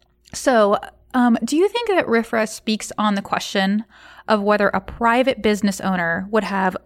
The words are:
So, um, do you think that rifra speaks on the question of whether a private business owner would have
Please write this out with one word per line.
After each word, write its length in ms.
So, 460
um, 300
do 120
you 120
think 200
that 180
rifra 420
speaks 500
on 160
the 80
question 640
of 160
whether 260
a 120
private 600
business 380
owner 500
would 140
have 420